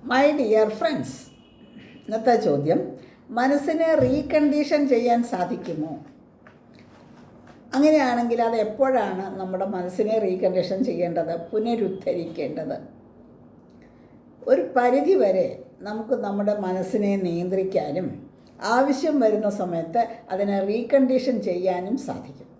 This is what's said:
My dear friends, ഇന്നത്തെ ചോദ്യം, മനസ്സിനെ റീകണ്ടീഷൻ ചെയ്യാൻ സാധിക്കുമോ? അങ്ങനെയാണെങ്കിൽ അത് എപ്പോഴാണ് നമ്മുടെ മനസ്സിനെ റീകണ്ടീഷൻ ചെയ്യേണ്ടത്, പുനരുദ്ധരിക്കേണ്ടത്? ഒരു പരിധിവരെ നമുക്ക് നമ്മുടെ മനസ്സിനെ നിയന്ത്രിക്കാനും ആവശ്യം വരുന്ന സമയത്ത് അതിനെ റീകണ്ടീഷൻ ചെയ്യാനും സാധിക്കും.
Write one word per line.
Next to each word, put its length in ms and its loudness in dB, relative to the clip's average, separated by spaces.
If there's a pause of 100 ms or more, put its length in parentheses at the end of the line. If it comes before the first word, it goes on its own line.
My 240 4
dear 340 4
friends, 420 -2 (960)
ഇന്നത്തെ 300 2
ചോദ്യം, 640 0 (320)
മനസ്സിനെ 680 2
റീകണ്ടീഷൻ 920 2
ചെയ്യാൻ 360 2
സാധിക്കുമോ? 760 -4 (1800)
അങ്ങനെയാണെങ്കിൽ 680 4
അത് 140 2
എപ്പോഴാണ് 840 0
നമ്മുടെ 260 -4
മനസ്സിനെ 540 -2
റീകണ്ടീഷൻ 640 0
ചെയ്യേണ്ടത്, 560 -2 (120)
പുനരുദ്ധരിക്കേണ്ടത്? 1300 -4 (1700)
ഒരു 280 4
പരിധിവരെ 880 2 (180)
നമുക്ക് 320 -6
നമ്മുടെ 460 -2
മനസ്സിനെ 560 -2
നിയന്ത്രിക്കാനും 1120 -2 (340)
ആവശ്യം 560 2
വരുന്ന 300 2
സമയത്ത് 580 -2 (240)
അതിനെ 280 0
റീകണ്ടീഷൻ 840 2
ചെയ്യാനും 560 -2
സാധിക്കും. 500 -10 (120)